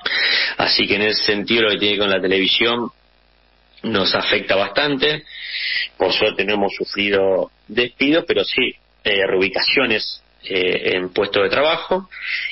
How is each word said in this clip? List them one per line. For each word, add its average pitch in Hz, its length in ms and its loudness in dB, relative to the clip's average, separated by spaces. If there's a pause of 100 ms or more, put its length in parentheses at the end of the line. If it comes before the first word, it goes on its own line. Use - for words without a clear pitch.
(580)
Así 104 280 0
que 101 100 0
en 101 60 0
ese 107 220 0
sentido 107 380 0
lo 107 80 4
que 98 80 0
tiene 104 200 0
con 104 120 0
la 95 100 2
televisión 98 720 0 (920)
nos 98 300 0
afecta 98 400 0
bastante. 143 720 0 (720)
Por 92 160 2
suerte 107 320 0
no 101 100 0
hemos 98 200 0
sufrido 95 760 0 (180)
despidos, 139 600 0
pero 104 160 2
sí, - 300 -2 (280)
eh, 98 240 0
reubicaciones, 98 960 0 (220)
eh, 92 520 0
en 92 140 -2
puestos 101 340 2
de 95 40 2
trabajo, 160 640 0 (420)